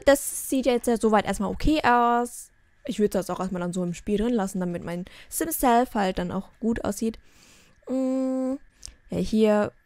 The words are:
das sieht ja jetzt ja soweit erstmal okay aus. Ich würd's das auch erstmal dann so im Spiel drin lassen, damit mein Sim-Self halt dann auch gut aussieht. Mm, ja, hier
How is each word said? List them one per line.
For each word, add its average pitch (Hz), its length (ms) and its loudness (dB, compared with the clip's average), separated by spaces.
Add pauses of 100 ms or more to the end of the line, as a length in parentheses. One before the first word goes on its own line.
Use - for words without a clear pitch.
das - 440 2
sieht 262 160 0
ja 262 80 2
jetzt 240 140 0
ja 233 100 2
soweit 214 280 2
erstmal 196 260 -4
okay 294 320 2
aus. 240 680 2 (340)
Ich 202 140 -8
würd's 208 140 2
das 185 160 -2
auch 180 100 -6
erstmal 185 220 -4
dann 175 120 -4
so 185 100 -2
im 175 100 -4
Spiel 202 240 -4
drin 233 160 0
lassen, 196 260 -2
damit 180 240 -4
mein 175 220 -8 (240)
Sim-Self 262 640 2
halt 190 240 0
dann 180 140 -4
auch - 180 -6 (100)
gut 226 240 -2
aussieht. 220 360 -4 (680)
Mm, 262 680 -2 (540)
ja, 180 80 -6
hier 208 540 2 (140)